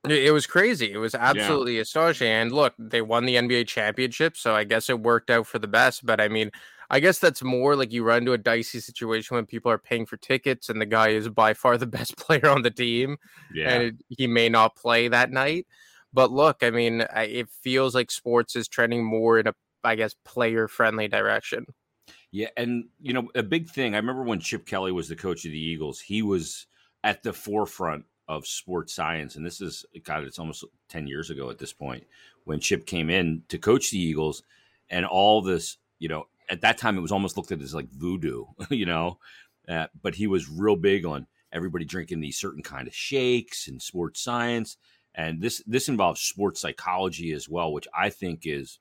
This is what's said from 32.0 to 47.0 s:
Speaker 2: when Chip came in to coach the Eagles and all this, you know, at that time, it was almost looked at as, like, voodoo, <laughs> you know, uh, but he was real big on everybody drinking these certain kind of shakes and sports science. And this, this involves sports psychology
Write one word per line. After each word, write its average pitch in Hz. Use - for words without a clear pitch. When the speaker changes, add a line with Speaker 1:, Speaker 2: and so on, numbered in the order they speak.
Speaker 2:
when 76
Chip -
came 82
in 85
to 85
coach 117
the 101
Eagles 78
and 90
all 104
this, 92
you 82
know, 78
at 87
that 113
time, 107
it 90
was 85
almost 98
looked -
at 78
as, 67
like, 71
voodoo, 78
<laughs> -
you 117
know, 85
uh, 82
but 87
he 104
was 90
real 98
big 95
on 73
everybody 85
drinking 80
these 73
certain 82
kind 65
of -
shakes 127
and 65
sports 85
science. 120
And 82
this, 113
this 120
involves 98
sports -
psychology 85